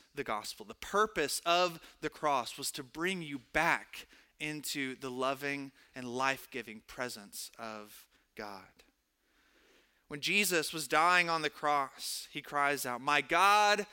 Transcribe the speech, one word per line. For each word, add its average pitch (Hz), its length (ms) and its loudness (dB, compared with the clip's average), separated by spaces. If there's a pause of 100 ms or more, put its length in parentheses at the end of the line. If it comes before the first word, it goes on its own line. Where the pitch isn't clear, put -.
(160)
the 139 80 -4
gospel. 107 420 -6
The 107 100 -14
purpose 196 680 0
of 170 320 2 (220)
the 151 100 -4
cross 143 480 -2
was 139 140 -6
to 147 120 -8
bring 170 380 -4
you 143 200 -8 (100)
back 151 560 0 (320)
into 147 640 -4
the 135 100 -6
loving 139 640 -4 (200)
and 127 140 -10
life-giving 123 800 -4
presence 117 720 -10
of 107 480 -12 (300)
God. 104 240 -10 (1500)
When 147 140 -12
Jesus 180 500 2
was 156 160 -6
dying 170 420 4
on 165 120 0
the 151 80 0
cross, - 800 -4
he 147 100 -8
cries 143 440 0
out, 123 160 -4
"My 147 180 4
God, 202 720 6